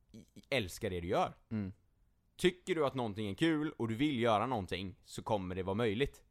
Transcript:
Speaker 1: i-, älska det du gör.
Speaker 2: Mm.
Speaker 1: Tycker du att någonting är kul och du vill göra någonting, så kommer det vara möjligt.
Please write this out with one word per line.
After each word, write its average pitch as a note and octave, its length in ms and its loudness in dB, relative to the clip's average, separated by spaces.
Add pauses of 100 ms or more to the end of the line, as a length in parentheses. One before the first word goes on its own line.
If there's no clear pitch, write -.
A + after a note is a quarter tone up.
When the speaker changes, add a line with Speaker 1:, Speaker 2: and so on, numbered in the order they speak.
(120)
Speaker 1:
i-, - 380 -20
älska A2 400 -2
det F2+ 100 -4
du E2+ 80 -4
gör. D3+ 240 0 (180)
Speaker 2:
Mm. G#2 220 -2 (640)
Speaker 1:
Tycker F3+ 380 0
du D3+ 120 2
att B2+ 80 -2
någonting A2 360 -2
är F#2+ 40 -6
kul D#3 420 2
och A2+ 120 0
du A2 60 -2
vill C3+ 260 2
göra A2+ 260 4
någonting, F#2+ 580 -4
så - 180 -12
kommer F#2+ 320 0
det F#2 80 -2
vara F#2+ 120 0
möjligt. A#2 560 0